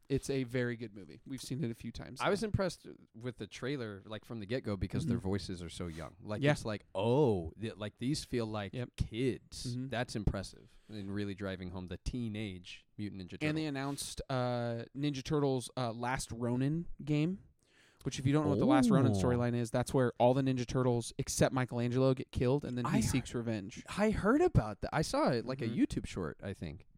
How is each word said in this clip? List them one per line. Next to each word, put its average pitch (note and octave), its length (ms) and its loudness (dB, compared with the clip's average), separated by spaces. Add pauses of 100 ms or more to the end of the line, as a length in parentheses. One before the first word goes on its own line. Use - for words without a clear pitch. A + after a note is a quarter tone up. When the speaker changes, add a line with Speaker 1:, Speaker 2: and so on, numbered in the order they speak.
Speaker 1:
It's C#3 200 0
a C3+ 140 0
very A#2+ 320 -2
good A2 200 -10
movie. D#2 320 -16
We've C3 140 -8
seen C3 220 -4
it A#2 60 -2
a A#2 60 -6
few A#2 160 -10
times - 300 -12
Speaker 2:
I C3+ 80 2
was F#3 120 2
Speaker 1:
now. A3 60 0
Speaker 2:
impressed F#3+ 400 -2 (320)
with A#2+ 180 -6
the A2 100 -8
trailer, A#2 600 -6
like, G#2+ 180 -10
from A#2 140 -10
the G2+ 80 -8
get-go A2 280 -2
because G#2 300 -2
their A#2+ 120 2
Speaker 1:
Mm-hmm. G#2+ 100 -4
Speaker 2:
voices F#2+ 340 -2
are E2+ 80 -10
so F2+ 180 -8
young. D#2+ 360 -10
Like, G#2+ 180 -6
Speaker 1:
Yeah. C#3 120 6
Speaker 2:
it's - 120 -4
like, G#2+ 180 -6 (120)
"Oh, A2 560 2 (100)
th-, G#2 160 -6
like, G#2 220 -6
these C3 260 -2
feel A#2 220 -2
like G#2 260 -6
Speaker 1:
Yep. B2 240 -6
Speaker 2:
kids." - 720 -4
Speaker 1:
Mm-hmm. B2+ 220 -6
Speaker 2:
That's A#2+ 260 -4
impressive - 520 -2 (220)
and G2 240 -8
really G2+ 220 -4
driving F#2+ 340 -6
home F#2 180 -8
the F2 100 -8
Teenage G#2+ 880 -6 (120)
Mutant G2 240 -6
Ninja F2+ 200 -10
Speaker 1:
And D3+ 160 0
they D#3 40 -2
Speaker 2:
Turtle. D#3 60 -4
Speaker 1:
announced, C#3 600 -6
uh, A#2+ 540 -2 (140)
Ninja C#3 260 -2
Turtles, C#3 540 2
uh, A#2+ 160 0
Last A#2+ 400 -2
Ronin C3 520 0 (200)
game, D3+ 340 2 (640)
which - 160 -4
if C3 60 0
you C#3 80 8
don't D3+ 100 6
know - 60 2
what C#3 100 4
the E3 60 4
Last B3+ 240 6
Ronin C#3 240 8
Speaker 2:
Ooh. - 20 4
Speaker 1:
storyline A#2+ 400 4
is, A#2+ 160 0
that's B2 220 0
where B2+ 260 4
all B2 140 8
the C3+ 80 4
Ninja B2+ 260 2
Turtles B2+ 500 2
except C#3 360 2
Michelangelo B2+ 600 4
get B2+ 180 -4
killed, C3+ 340 2
and B2 120 -4
then A#2+ 80 0
he D#3 120 2
Speaker 2:
I - 20 4
Speaker 1:
seeks C#3 320 2
Speaker 2:
heard B2 140 -2
Speaker 1:
revenge. A2 380 -4 (140)
Speaker 2:
I G#3+ 120 4
heard G#3+ 320 4
about A2 400 4
that. - 100 -6
I D3+ 100 2
saw C4 280 0
it, A#2 160 0
like, C3+ 160 -6
a A2+ 60 -2
Speaker 1:
Mm-hmm. A2+ 140 -2
Speaker 2:
YouTube - 260 0
short, D#2+ 360 -6
I G2 100 -6
think. D#2+ 340 -10 (100)